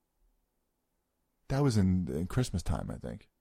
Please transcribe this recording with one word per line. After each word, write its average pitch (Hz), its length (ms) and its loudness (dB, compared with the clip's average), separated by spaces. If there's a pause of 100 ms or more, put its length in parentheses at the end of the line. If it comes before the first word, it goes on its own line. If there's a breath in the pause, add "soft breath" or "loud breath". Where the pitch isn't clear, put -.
(1500)
That 139 140 0
was 127 140 4
in, 92 360 4
in 80 140 -2
Christmas - 360 -2
time, 50 300 -4
I - 40 -10
think. - 320 -12 (120)